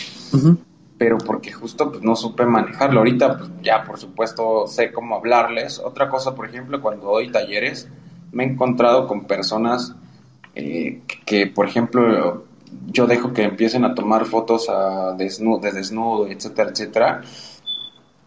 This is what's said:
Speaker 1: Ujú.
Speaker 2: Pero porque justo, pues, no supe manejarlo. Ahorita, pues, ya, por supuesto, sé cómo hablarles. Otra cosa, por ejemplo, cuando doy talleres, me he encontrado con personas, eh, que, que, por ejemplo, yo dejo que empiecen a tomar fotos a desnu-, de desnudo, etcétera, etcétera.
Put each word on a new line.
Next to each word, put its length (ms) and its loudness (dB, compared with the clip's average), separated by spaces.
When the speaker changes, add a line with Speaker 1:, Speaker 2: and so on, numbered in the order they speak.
Speaker 1:
Ujú. 260 6
Speaker 2:
Pero 220 4
porque 340 -6
justo, 380 -4
pues, 120 -10
no 140 2
supe 300 -2
manejarlo. 540 2
Ahorita, 380 4
pues, 120 -14
ya, 220 2
por 140 -12
supuesto, 680 -2
sé 240 0
cómo 240 -6
hablarles. 640 0
Otra 280 -2
cosa, 260 -4
por 140 -10
ejemplo, 320 -8
cuando 260 -6
doy 240 0
talleres, 580 -2
me 120 -2
he 40 0
encontrado 580 4
con 200 -6
personas, 680 -2
eh, 520 -8
que, 180 -12
que, 220 2
por 220 0
ejemplo, 760 2
yo 160 4
dejo 260 2
que 120 2
empiecen 400 2
a 100 2
tomar 320 2
fotos 420 0
a 480 0
desnu-, 440 0
de 120 -2
desnudo, 540 -4
etcétera, 440 -4
etcétera. 520 0